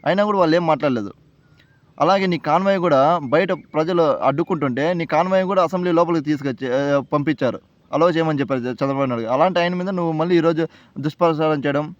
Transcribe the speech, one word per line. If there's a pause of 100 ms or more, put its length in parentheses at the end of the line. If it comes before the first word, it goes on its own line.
అయినా
కూడా
వాళ్ళు
ఏం
మాట్లాడలేదు. (840)
అలాగే
నీ
కాన్వాయ్
కూడా
బయట
ప్రజలు
అడ్డుకుంటుంటే
నీ
కాన్వాయ్
కూడా
అసెంబ్లీ
లోపలికి
తీసుకొచ్చి,
ఆ,
పంపించారు, (320)
అలౌ
చేయమని
చెప్పారు
చ-,
చంద్రబాబు
నాయుడు.
అలాంటి
ఆయన
మీద
నువ్వు
మళ్ళీ
ఈరోజు (320)
దుష్ప్రచారం
చేయడం